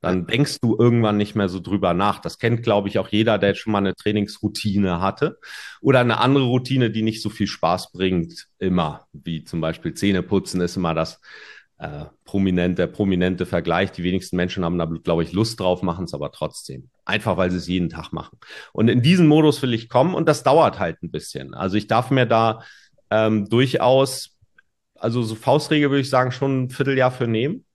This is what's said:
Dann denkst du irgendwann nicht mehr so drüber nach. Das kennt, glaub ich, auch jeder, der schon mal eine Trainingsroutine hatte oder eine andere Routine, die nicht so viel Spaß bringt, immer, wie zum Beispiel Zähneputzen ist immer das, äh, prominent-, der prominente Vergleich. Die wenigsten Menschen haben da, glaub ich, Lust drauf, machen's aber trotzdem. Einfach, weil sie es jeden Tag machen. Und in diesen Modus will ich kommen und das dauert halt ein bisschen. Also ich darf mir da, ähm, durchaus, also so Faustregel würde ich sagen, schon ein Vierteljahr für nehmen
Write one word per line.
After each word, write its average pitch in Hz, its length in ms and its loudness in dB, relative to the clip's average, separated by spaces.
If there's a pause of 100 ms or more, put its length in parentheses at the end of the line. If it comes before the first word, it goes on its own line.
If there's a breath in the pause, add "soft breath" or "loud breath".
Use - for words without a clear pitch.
Dann 90 280 -2
denkst 135 320 0
du 110 180 2
irgendwann 117 380 4
nicht 104 180 -2
mehr 101 140 0
so 92 100 -6
drüber 90 340 -2
nach. 98 280 0
Das - 180 -10
kennt, 117 240 0
glaub 104 240 2
ich, 98 140 -2
auch 92 80 -6
jeder, 107 280 2
der 98 200 2
schon - 160 -6
mal 101 60 2
eine 98 180 0
Trainingsroutine 101 1040 -2
hatte 98 400 -2 (400 loud breath)
oder 131 180 4
eine 120 200 2
andere 135 260 4
Routine, 127 480 0
die 110 100 -2
nicht 110 180 -2
so 104 100 -6
viel 101 180 -4
Spaß 90 420 -2
bringt, 90 560 -2 (140)
immer, 87 520 -2
wie 78 300 -10
zum - 180 -8
Beispiel 80 340 -6
Zähneputzen 95 680 -2
ist 87 160 -4
immer 85 180 -2
das, 80 260 -4 (580 loud breath)
äh, 76 260 -12 (200)
prominent-, 90 540 0
der 87 80 0
prominente 90 580 0
Vergleich. 87 460 0
Die 87 140 -10
wenigsten 90 320 -2
Menschen 90 280 -2
haben 87 140 -2
da, 82 60 0
glaub 82 360 -2
ich, 82 120 -4
Lust 110 260 -2
drauf, 90 240 0
machen's 90 320 -4
aber 71 160 -8
trotzdem. - 600 -12 (140)
Einfach, - 320 -2
weil 90 140 0
sie 92 60 -4
es 87 100 -6
jeden 87 220 -2
Tag 80 240 -12
machen. - 260 -12 (340 loud breath)
Und 110 140 2
in 123 160 4
diesen 175 240 6
Modus 151 360 6
will 123 120 -2
ich 113 140 -6
kommen 175 260 2
und 160 140 0
das 147 160 0
dauert 139 340 4
halt 85 240 -4
ein 82 80 -10
bisschen. - 440 -12
Also 95 220 -2
ich 104 120 -2
darf 117 240 0
mir 131 140 4
da, 113 360 2 (480 loud breath)
ähm, 110 380 2
durchaus, 127 880 2 (580)
also 117 300 -2
so 110 100 -6
Faustregel 147 560 2
würde 139 120 2
ich 127 80 -6
sagen, 127 200 2
schon 135 320 -2
ein 127 80 -4
Vierteljahr 131 400 2
für 127 160 -4
nehmen 127 380 -2 (100)